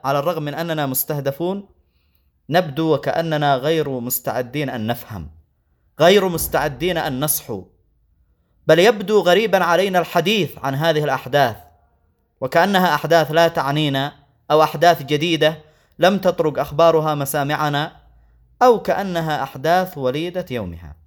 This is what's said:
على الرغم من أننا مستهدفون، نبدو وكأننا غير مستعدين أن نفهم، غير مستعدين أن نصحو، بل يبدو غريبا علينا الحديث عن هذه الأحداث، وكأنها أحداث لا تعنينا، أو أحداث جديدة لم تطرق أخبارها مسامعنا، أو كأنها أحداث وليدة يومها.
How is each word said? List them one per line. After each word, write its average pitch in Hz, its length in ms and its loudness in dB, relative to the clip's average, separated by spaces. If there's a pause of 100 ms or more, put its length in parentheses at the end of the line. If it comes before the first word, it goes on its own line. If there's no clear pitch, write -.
على 139 160 0
الرغم 160 240 -4
من 147 100 -6
أننا 156 320 -4
مستهدفون، 147 840 -6 (800)
نبدو 160 440 0
وكأننا 151 640 0
غير 147 340 -2
مستعدين 127 800 -6
أن 113 180 -6
نفهم، 101 420 -8 (680)
غير 190 280 6
مستعدين 160 720 -4
أن 139 220 -4
نصحو، 123 460 -6 (1000)
بل 160 120 6
يبدو 208 420 4
غريبا 180 420 2
علينا 180 360 2
الحديث 175 580 0
عن 135 180 -4
هذه 151 280 0
الأحداث، 131 520 0 (880)
وكأنها 180 540 2
أحداث 156 360 2
لا 165 160 4
تعنينا، 143 680 -2 (380)
أو 156 120 6
أحداث 160 400 2
جديدة 156 540 0 (420)
لم 190 180 4
تطرق 165 420 0
أخبارها 156 560 2
مسامعنا، 147 760 -2 (680)
أو 240 200 6
كأنها 165 640 -2
أحداث 170 540 -2
وليدة 160 540 -4
يومها. 85 440 -10 (120)